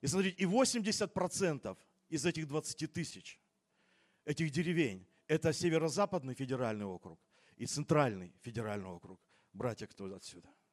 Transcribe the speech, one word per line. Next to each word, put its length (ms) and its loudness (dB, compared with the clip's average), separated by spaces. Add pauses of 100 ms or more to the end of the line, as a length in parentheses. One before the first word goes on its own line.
И 60 -4
смотрите, 300 2
и 100 2
восемьдесят 640 2
процентов 640 0 (300)
из 180 -2
этих 220 0
двадцати 400 -4
тысяч, 520 -8 (880)
этих 260 0
деревень, 540 2 (220)
это 240 4
Северо-Западный 840 2
федеральный 500 -2
округ 340 -10 (380)
и 80 -6
Центральный 760 2
федеральный 480 -6
округ. 300 -14 (340)
Братья, 340 -4
кто 180 -12 (100)
отсюда? 320 -18 (260)